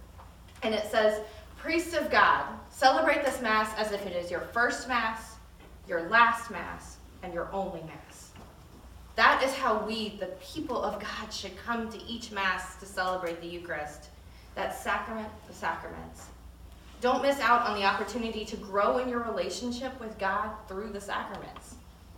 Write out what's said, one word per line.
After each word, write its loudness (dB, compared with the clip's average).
And 2
it 0
says, 6
"Priests 0
of 2
God, 8
celebrate 6
this 0
Mass 2
as 0
if -4
it -6
is -2
your -2
first 0
Mass, -2
your 0
last 6
Mass, -10
and -6
your -2
only -2
Mass." -16
That 6
is 4
how 2
we, -4
the -6
people -4
of -2
God, -6
should -8
come -2
to -10
each -8
Mass 0
to -14
celebrate 0
the -8
Eucharist, -6
that -2
sacrament -4
of -16
sacraments. -8
Don't 4
miss 4
out 6
on 0
the 2
opportunity 0
to -6
grow 4
in 0
your 0
relationship -4
with -8
God 0
through -6
the -6
sacraments. -8